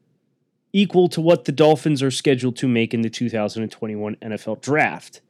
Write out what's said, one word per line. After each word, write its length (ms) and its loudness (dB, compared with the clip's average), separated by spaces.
equal 360 4
to 120 -4
what 240 4
the 80 -2
Dolphins 500 2
are 80 0
scheduled 460 0
to 120 -2
make 260 0
in 80 -2
the 80 -2
two 180 -4
thousand 360 -4
and 80 -8
twenty-one 500 -8
N 100 -10
F 160 -10
L 80 -6
Draft. 720 -4